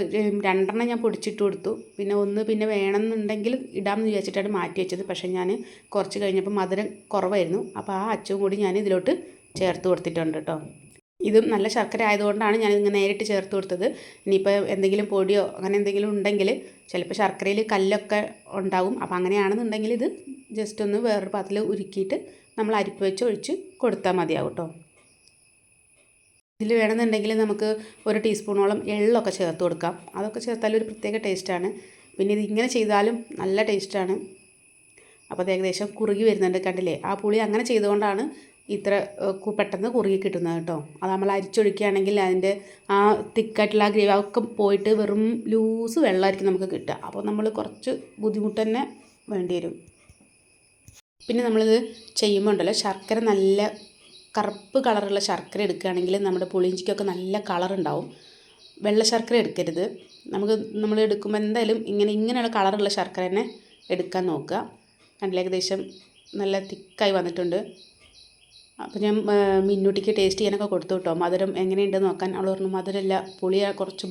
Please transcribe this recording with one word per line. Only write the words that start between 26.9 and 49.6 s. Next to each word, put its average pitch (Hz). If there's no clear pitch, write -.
നമുക്ക് 214
ഒരു 214
ടീസ്പൂണോളം 202
എള്ളൊക്കെ 214
ചേർത്ത് 165
കൊടുക്കാം. 170
അതൊക്കെ 214
ചേർത്താൽ 226
ഒരു 220
പ്രത്യേക 208
ടേസ്റ്റാണ്. 185
പിന്നെ 196
ഇതിങ്ങനെ 214
ചെയ്താലും 214
നല്ല 190
ടേസ്റ്റാണ്. 190
അപ്പോൾ -
അത് 190
ഏകദേശം 190
കുറുകി 214
വരുന്നുണ്ട്, 190
കണ്ടില്ലേ? 180
ആ 190
പുളി 214
അങ്ങനെ 214
ചെയ്തുകൊണ്ടാണ് 208
ഇത്ര, 202
ഏഹ്, 190
കു-, 202
പെട്ടെന്ന് 202
കുറുകി 196
കിട്ടുന്നത് 170
കേട്ടോ. 165
അത് 185
നമ്മൾ 196
അരിച്ചൊഴിക്കുകയാണെങ്കിൽ 196
അതിൻ്റെ 185
ആ -
തിക്കായിട്ടുള്ള 214
ആ -
ഗ്രേവി 208
അതൊക്കെ 208
പോയിട്ട് 202
വെറും 208
ലൂസ് 226
വെള്ളമായിരിക്കും 190
നമുക്ക് 185
കിട്ടുക. -
അപ്പോൾ 202
നമ്മൾ 214
കുറച്ച് 214
ബുദ്ധിമുട്ട് 214
തന്നെ 226
വേണ്ടി 180
വരും. 170